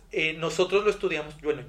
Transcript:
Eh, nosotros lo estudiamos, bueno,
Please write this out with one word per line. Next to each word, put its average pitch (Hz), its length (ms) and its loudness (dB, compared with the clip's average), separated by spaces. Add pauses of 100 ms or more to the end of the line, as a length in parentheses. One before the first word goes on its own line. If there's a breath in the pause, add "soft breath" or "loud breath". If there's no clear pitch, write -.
(120)
Eh, 160 220 0
nosotros 180 500 2
lo 208 60 4
estudiamos, 151 500 -2
bueno, 147 280 -2